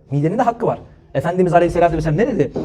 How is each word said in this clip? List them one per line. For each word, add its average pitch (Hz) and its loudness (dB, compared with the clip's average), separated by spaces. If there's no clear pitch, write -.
Midenin 156 -2
de 254 2
hakkı 233 -2
var. - -2
Efendimiz 175 0
Aleyhisselatü 170 2
Vesselam 156 0
ne 233 2
dedi? 151 0